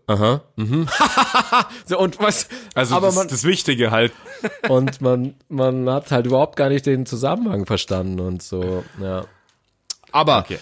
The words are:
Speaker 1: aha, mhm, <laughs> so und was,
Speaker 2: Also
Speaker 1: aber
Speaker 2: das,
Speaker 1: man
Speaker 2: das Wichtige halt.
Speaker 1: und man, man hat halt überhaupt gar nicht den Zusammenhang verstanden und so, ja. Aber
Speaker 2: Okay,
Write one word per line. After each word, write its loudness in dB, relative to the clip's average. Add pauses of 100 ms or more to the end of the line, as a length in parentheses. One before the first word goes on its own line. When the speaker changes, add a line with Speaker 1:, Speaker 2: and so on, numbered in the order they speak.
Speaker 1:
aha, 2 (120)
mhm, -2 (480)
<laughs> 0
so -2
und 0
was, 0 (280)
Speaker 2:
Also 0
Speaker 1:
aber 4
Speaker 2:
das, 2
Speaker 1:
man 2
Speaker 2:
das -2
Wichtige 2
halt. 2 (560)
Speaker 1:
und 2
man, 0 (140)
man 0
hat -4
halt 2
überhaupt 2
gar 0
nicht 0
den 0
Zusammenhang -2
verstanden -2
und -4
so, -6 (180)
ja. -6 (880)
Aber 4
Speaker 2:
Okay, -6